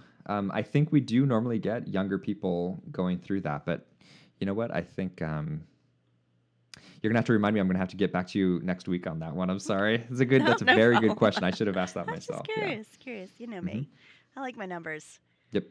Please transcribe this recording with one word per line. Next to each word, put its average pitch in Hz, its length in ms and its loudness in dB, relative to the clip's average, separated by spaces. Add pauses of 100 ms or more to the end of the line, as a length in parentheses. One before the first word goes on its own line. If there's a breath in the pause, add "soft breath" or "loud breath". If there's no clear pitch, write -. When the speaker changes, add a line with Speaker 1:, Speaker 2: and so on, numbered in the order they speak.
(260 soft breath)
Speaker 1:
Um, 101 280 -2
I 110 100 -2
think 151 280 0
we 151 100 6
do 120 240 2
normally 120 340 2
get 107 280 -4
younger 98 300 0
people 92 640 -4 (100)
going 90 280 -2
through 98 220 -4
that, 73 240 -4
but - 220 -4 (520 soft breath)
you 98 80 -4
know 98 80 0
what? 117 180 -4
I 87 80 -2
think, - 400 -6
um, 78 420 -4 (1400 loud breath)
you're 107 100 0
gonna 117 80 4
have 117 60 2
to 123 80 4
remind 104 200 4
me. 107 60 2
I'm 95 80 2
gonna 92 120 2
have 90 100 -2
to - 80 -14
get 92 140 2
back 90 180 -2
to 104 100 -2
you 92 240 4
next 90 240 -4
week 90 200 -2
on 80 120 -6
that 80 160 -8
one. 90 140 -2
I'm 98 100 -2
sorry. 107 500 0
It's 123 100 -2
a 131 60 4
good, 131 160 6
Speaker 2:
<laughs> - 20 4
No, - 40 2
Speaker 1:
that's 110 140 4
a 104 40 -4
Speaker 2:
no - 100 6
Speaker 1:
very 117 200 8
Speaker 2:
problem. 113 180 6
Speaker 1:
good - 40 -8
question. 101 260 2
I 90 80 2
should 104 160 0
have 98 100 -2
asked 90 180 -2
that 87 120 -8
Speaker 2:
<laughs> - 20 -6
I - 20 -6
was - 140 -8
just - 60 -10
Speaker 1:
myself. - 180 -10
Yeah. 427 60 -4
Speaker 2:
curious, 330 320 -4 (120)
curious. 208 380 -14
You 233 100 -14
know 202 140 -10
me. 175 120 -6
Speaker 1:
Mm-hmm. - 640 -12
Speaker 2:
I - 20 -8
like 262 160 -8
my 208 80 -10
numbers. 165 540 -10 (320)
Speaker 1:
Yep. - 200 -2